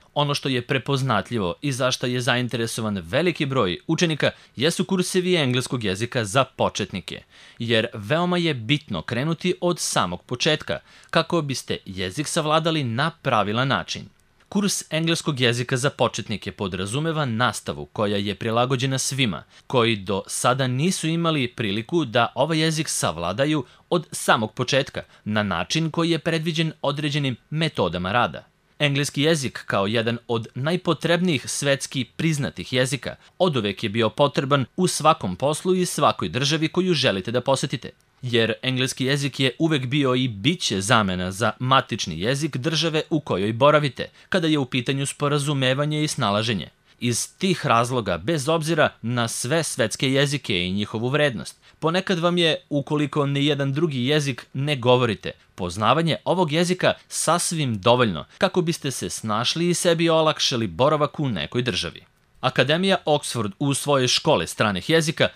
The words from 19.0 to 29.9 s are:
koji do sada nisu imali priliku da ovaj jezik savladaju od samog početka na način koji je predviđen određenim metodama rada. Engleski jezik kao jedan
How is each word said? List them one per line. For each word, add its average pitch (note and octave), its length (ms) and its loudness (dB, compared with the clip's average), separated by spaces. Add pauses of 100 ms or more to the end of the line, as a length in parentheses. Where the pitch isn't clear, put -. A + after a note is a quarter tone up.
koji A#2 300 4
do G2 300 -2
sada C3 400 0
nisu D3+ 420 -2
imali E3 400 0
priliku A#2 560 -2
da A#2 300 2
ovaj D#3 240 2
jezik D#3 300 0
savladaju G2+ 760 0 (260)
od E3+ 220 0
samog A2+ 400 0
početka - 500 -2 (220)
na G#2+ 180 0
način G#2 480 -2
koji E3+ 200 0
je E3 80 0
predviđen D#3+ 540 -2 (100)
određenim C#3+ 540 -2 (140)
metodama G2 600 -2
rada. G2 320 0 (340)
Engleski C#3+ 440 0
jezik D3 440 0
kao G2+ 200 0
jedan A#2 320 0 (100)